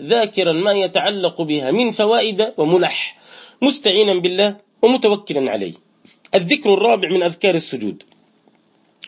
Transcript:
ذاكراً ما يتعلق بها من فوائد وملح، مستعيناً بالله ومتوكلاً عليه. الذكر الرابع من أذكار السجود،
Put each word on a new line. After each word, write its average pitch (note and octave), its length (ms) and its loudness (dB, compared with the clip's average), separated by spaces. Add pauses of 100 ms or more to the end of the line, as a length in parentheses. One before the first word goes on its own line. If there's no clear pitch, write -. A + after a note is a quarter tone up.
ذاكراً F#3+ 500 0
ما F#3+ 200 0
يتعلق F#3 680 -2
بها D3 280 -2
من A3+ 200 0
فوائد A3 680 0
وملح، F3 640 0 (440)
مستعيناً G#3 520 2
بالله F#3 420 0 (260)
ومتوكلاً G#3 680 0
عليه. G2 220 -6 (640)
الذكر G3 400 2
الرابع G3+ 340 2
من F#3 140 0
أذكار F3 320 0
السجود، A#2 480 -6 (1040)